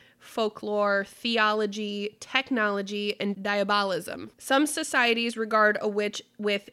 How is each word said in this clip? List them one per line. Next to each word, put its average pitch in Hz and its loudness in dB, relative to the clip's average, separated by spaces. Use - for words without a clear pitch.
folklore, 208 0
theology, 214 -2
technology, 208 -2
and 202 -2
diabolism. 196 -2
Some 277 2
societies 240 0
regard 214 4
a - 0
witch 208 -2
with 202 -2